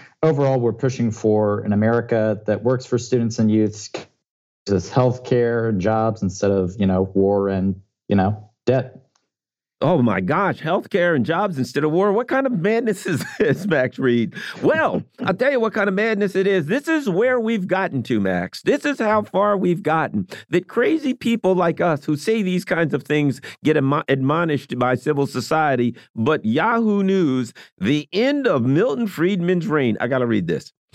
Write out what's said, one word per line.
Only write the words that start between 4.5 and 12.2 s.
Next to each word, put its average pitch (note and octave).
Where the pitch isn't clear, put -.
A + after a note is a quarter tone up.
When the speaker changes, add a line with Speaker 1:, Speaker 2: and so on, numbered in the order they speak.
Speaker 1:
health B2+
care A#2
and G#2
jobs A2
instead G2+
of, F#2+
you G2+
know, F#2
war G2
and, F#2+
you G2+
know, G2
debt. B2
Speaker 2:
Oh D3+
my G2+
gosh, D3+
healthcare F3
and A#2+
jobs F3
instead C#3+
of D3+
war. G3
What A#3+